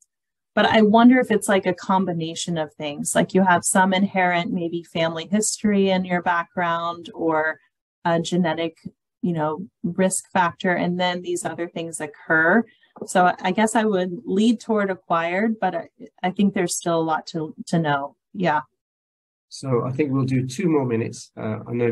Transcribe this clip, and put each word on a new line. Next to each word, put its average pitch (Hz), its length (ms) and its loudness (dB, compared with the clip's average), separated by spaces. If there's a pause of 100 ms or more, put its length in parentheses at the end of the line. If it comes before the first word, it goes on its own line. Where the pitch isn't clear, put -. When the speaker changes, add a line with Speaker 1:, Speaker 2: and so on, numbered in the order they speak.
(540)
Speaker 1:
but 214 120 4
I 220 160 4
wonder 233 360 8
if 247 120 2
it's, 208 180 0
like, 190 180 2
a 180 80 2
combination 170 800 -2
of 156 180 -4
things. 151 420 -6
Like, 170 180 0
you 185 80 4
have 175 220 4
some 190 280 2
inherent 185 600 0
maybe 170 320 -4
family 165 420 -4
history 202 640 0
in 185 140 0
your 180 180 -2
background 170 920 -2
or 156 440 -2 (460)
a 170 160 2
genetic, 165 580 -2 (420)
you 175 120 0
know, 156 340 -4 (160)
risk 185 480 -2
factor, 180 420 -2
and 175 280 -2
then 180 220 -2
these 175 220 -6
other 165 240 -8
things 165 320 -10
occur. 165 640 2 (420)
So 180 340 4
I 190 100 -2
guess 214 240 0
I 220 100 2
would 185 400 -2
lead 214 360 0
toward 208 300 -2
acquired, 180 720 -2
but 185 140 -2
I, - 140 -8 (340)
I 185 80 -2
think 202 240 0
there's 175 220 -2
still 165 240 0
a - 20 2
lot 156 260 -2
to, 156 260 -8 (120)
to 170 140 0
know. 143 340 -2 (180)
Yeah. 160 300 0 (840)
Speaker 2:
So 123 360 -4
I 127 80 -6
think 147 200 -2
we'll 135 120 0
do 131 220 0
two 190 220 -4
more 147 160 2
minutes. - 520 -4
Uh, 113 300 -6
I 123 60 -10
know 120 200 0